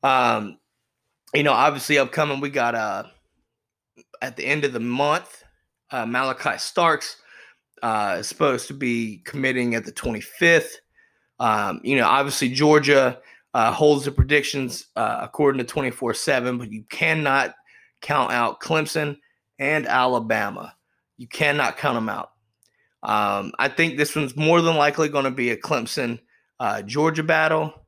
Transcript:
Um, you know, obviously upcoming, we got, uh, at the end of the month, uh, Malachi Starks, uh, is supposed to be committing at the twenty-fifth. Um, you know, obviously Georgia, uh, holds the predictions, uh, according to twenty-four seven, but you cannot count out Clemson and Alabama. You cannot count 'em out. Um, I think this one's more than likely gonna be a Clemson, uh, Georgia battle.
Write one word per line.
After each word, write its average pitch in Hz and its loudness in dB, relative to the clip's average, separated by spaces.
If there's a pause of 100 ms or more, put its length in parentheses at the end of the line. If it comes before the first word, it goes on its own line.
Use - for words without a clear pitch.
Um, 120 2 (720)
you 147 2
know, 143 4
obviously 139 2
upcoming, 139 0
we 143 -4
got, 120 0
uh, 107 -4 (1160)
at 123 -8
the - -6
end 147 0
of 131 0
the 117 -4
month, 143 -2 (480)
uh, 123 -4
Malachi 127 -2
Starks, - -2 (580)
uh, 104 -2
is 107 -8
supposed 123 -2
to 143 -14
be 117 -4
committing 127 -2
at 113 -4
the - -14
twenty-fifth. - 0 (580)
Um, 104 0
you 135 0
know, 117 4
obviously 139 2
Georgia, 139 4 (340)
uh, 113 4
holds 147 4
the 139 -4
predictions, 135 0
uh, 110 -2
according 139 0
to 123 -2
twenty-four 123 -4
seven, 127 0
but 120 -8
you 110 -12
cannot 147 0 (460)
count 143 0
out 120 0
Clemson 151 -2 (420)
and 143 -2
Alabama. 113 0 (420)
You 123 -16
cannot 143 0
count 135 0
'em 110 -2
out. 101 -8 (720)
Um, 104 -2
I 135 2
think 160 0
this 147 0
one's 139 -4
more 160 4
than 165 2
likely 147 2
gonna 135 0
be 123 -2
a 110 -2
Clemson, 120 -4 (400)
uh, 107 -4
Georgia 156 -2
battle. 156 0 (120)